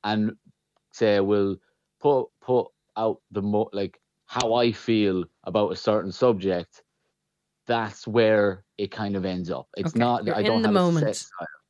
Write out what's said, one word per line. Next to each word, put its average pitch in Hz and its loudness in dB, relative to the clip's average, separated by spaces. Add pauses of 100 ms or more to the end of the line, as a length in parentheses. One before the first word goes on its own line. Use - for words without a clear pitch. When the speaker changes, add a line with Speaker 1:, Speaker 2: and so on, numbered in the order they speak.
Speaker 1:
and 107 -2 (580)
say 104 2
will 98 0 (420)
put, 143 2 (140)
put 123 0 (280)
out 110 -2 (100)
the 104 -4
mo-, 104 0
like, 98 -6 (280)
how 120 0
I 120 4
feel 104 0 (200)
about 95 0
a 92 -4
certain 101 -2
subject. 95 -2 (840)
That's 113 -4
where 107 2 (120)
it 101 -6
kind 101 -6
of 92 -4
ends 90 -4
up. 67 -8 (100)
It's 127 -6
Speaker 2:
Okay. 113 2
Speaker 1:
not, 120 0
Speaker 2:
You're 185 -2
Speaker 1:
I 202 -2
don't 214 2
Speaker 2:
in 233 2
the 220 2
Speaker 1:
have 208 2
a 190 4
set 180 4
Speaker 2:
moment. 156 2
Speaker 1:
style. - -12 (220)